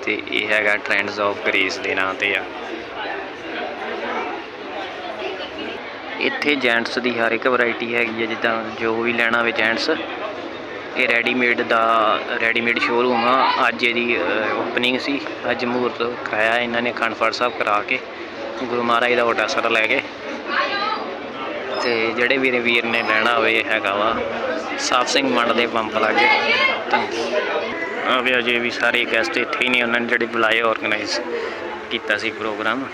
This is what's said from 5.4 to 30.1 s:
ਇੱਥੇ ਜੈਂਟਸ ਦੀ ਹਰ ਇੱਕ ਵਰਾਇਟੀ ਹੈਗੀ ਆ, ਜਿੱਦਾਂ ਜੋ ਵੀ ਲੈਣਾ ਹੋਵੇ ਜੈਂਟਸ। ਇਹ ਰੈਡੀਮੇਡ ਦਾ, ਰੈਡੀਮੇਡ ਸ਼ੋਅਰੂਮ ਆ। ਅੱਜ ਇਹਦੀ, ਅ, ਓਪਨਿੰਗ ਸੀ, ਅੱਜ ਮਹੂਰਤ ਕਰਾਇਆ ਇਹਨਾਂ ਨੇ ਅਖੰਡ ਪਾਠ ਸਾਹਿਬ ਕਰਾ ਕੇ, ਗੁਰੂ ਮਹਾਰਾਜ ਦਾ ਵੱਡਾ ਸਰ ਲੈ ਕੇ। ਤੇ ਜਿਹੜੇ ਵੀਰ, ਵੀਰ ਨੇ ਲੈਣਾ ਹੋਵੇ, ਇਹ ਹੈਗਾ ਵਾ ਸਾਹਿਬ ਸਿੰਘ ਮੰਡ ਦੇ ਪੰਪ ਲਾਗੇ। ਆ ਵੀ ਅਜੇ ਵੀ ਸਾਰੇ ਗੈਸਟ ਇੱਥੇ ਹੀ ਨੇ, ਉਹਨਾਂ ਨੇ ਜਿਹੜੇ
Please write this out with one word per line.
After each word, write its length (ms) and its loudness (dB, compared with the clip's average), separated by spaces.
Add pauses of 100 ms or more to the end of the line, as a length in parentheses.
ਇੱਥੇ 360 0
ਜੈਂਟਸ 420 2
ਦੀ 200 0
ਹਰ 140 2
ਇੱਕ 160 0
ਵਰਾਇਟੀ 460 2
ਹੈਗੀ 280 0
ਆ, 40 0
ਜਿੱਦਾਂ 380 0 (160)
ਜੋ 140 2
ਵੀ 180 0
ਲੈਣਾ 260 2
ਹੋਵੇ 140 2
ਜੈਂਟਸ। 380 2 (1040)
ਇਹ 120 2
ਰੈਡੀਮੇਡ 540 2
ਦਾ, 580 4 (200)
ਰੈਡੀਮੇਡ 380 2
ਸ਼ੋਅਰੂਮ 460 2
ਆ। 440 4
ਅੱਜ 160 0
ਇਹਦੀ, 320 2
ਅ, 360 0
ਓਪਨਿੰਗ 460 0
ਸੀ, 220 -2 (300)
ਅੱਜ 140 -2
ਮਹੂਰਤ 380 -2
ਕਰਾਇਆ 560 0
ਇਹਨਾਂ 240 0
ਨੇ 80 0
ਅਖੰਡ 240 -2
ਪਾਠ 180 2
ਸਾਹਿਬ 260 -2
ਕਰਾ 300 2
ਕੇ, 100 -2 (640)
ਗੁਰੂ 200 -2
ਮਹਾਰਾਜ 320 4
ਦਾ 100 4
ਵੱਡਾ 220 2
ਸਰ 240 0
ਲੈ 160 4
ਕੇ। 160 4 (1800)
ਤੇ 340 2
ਜਿਹੜੇ 220 4
ਵੀਰ, 220 2
ਵੀਰ 240 2
ਨੇ 180 0
ਲੈਣਾ 340 2
ਹੋਵੇ, 220 4
ਇਹ 60 2
ਹੈਗਾ 300 0
ਵਾ 220 2 (600)
ਸਾਹਿਬ 280 2
ਸਿੰਘ 280 2
ਮੰਡ 180 4
ਦੇ 140 4
ਪੰਪ 320 -2
ਲਾਗੇ। 300 2 (1800)
ਆ 140 2
ਵੀ 180 2
ਅਜੇ 200 2
ਵੀ 120 0
ਸਾਰੇ 340 2
ਗੈਸਟ 340 0
ਇੱਥੇ 260 -2
ਹੀ 40 0
ਨੇ, 140 2
ਉਹਨਾਂ 180 2
ਨੇ 60 -2
ਜਿਹੜੇ 200 2